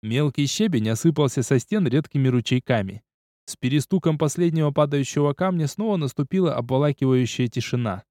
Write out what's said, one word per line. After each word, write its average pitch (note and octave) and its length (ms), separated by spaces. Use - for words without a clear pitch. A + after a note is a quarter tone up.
Мелкий C3+ 440
щебень C3+ 440
осыпался C#3+ 540
со C3+ 160
стен G3 280
редкими C3+ 400
ручейками. A#2+ 720
С - 100
перестуком D3+ 640
последнего D#3+ 540
падающего C#3+ 640
камня F3+ 340
снова G#3 300
наступила D3+ 580
обволакивающая C3 920
тишина. A#2 640